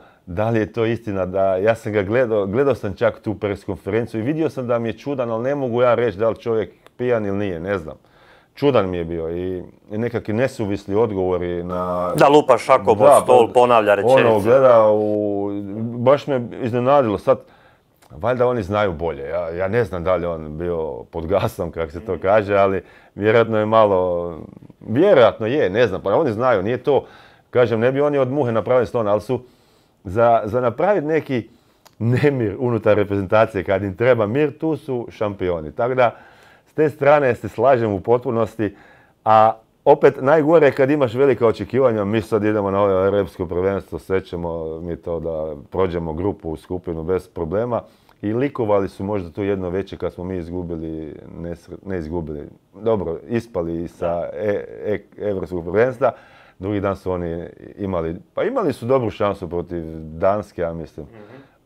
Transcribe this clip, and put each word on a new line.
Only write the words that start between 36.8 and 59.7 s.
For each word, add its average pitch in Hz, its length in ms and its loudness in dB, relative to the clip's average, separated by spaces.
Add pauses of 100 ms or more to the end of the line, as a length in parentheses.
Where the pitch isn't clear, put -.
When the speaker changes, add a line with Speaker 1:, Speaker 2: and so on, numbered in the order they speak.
Speaker 1:
strane 143 440 4
se - 140 -10
slažem 117 440 2
u 95 80 -2
potpunosti, 113 760 0 (480)
a 110 280 6 (320)
opet 147 360 6
najgore 151 460 4
je 135 60 6
kad 135 180 2
imaš 139 240 0
velika 123 320 2
očekivanja, 110 580 2
mi 107 180 0
sad 104 220 0
idemo 104 260 0
na 98 120 0
ovo 95 220 2
europsko 98 420 0
prvenstvo, 90 520 -4
sve 95 220 -2
ćemo 82 600 -8
mi 85 160 -8
to 82 240 -6
da 78 340 -6 (160)
prođemo 85 420 -2
grupu 82 380 -6
u 78 60 -8
skupinu 87 460 -10
bez 87 260 -2
problema. 101 540 -4 (400)
I 104 100 -4
likovali 110 560 -2
su - 160 -10
možda 98 260 -6
tu 104 120 -8
jedno 95 280 -4
veće 92 260 -6
kad 85 160 -6
smo 87 120 -12
mi 92 120 -6
izgubili 82 800 -10 (220)
nesre-, 85 380 -12 (100)
ne 95 120 -6
izgubili, 78 500 -8 (260)
dobro, 98 440 -2 (100)
ispali 85 600 -6
sa - 180 -8 (140)
Speaker 3:
Da. 73 140 -8
Speaker 1:
e-, 101 300 -4 (520)
e-, 98 120 -6
evropskog 90 360 -6
prvenstva. 117 480 0 (460)
Drugi 101 220 -4
dan 98 160 -2
su 92 160 -6
oni 85 340 -6 (320)
imali, 87 380 -4 (180)
pa 143 100 -2
imali 208 280 -2
su - 140 -8
dobru 123 240 0
šansu 98 380 -4
protiv 85 340 -6 (160)